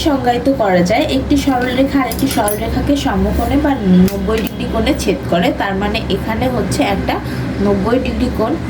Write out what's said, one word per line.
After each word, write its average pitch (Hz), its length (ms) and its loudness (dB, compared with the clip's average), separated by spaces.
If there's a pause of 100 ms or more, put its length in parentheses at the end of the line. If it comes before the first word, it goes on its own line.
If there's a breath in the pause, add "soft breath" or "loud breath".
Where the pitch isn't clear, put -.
সংজ্ঞায়িত 247 420 2 (140)
করা 180 280 4
যায়, 254 140 2 (120)
একটি 285 200 0 (100)
সরল 254 240 0 (100)
রেখা 277 220 2
আরেকটি 247 240 -2 (100)
সরল 208 280 0
রেখাকে 277 300 0 (100)
সমকোণে 208 600 0
বা 285 80 2 (360)
নব্বই 196 380 -2
ডিগ্রি - 260 -6
কোণে 226 200 0 (100)
ছেদ 185 160 0 (120)
করে, 180 180 2 (120)
তার 196 220 -2
মানে 208 160 -2 (160)
এখানে 220 300 -2 (100)
হচ্ছে - 260 -2 (140)
একটা 254 200 -2 (520 loud breath)
নব্বই 202 400 2
ডিগ্রি 240 220 0 (100)
কোণ 226 140 0 (180)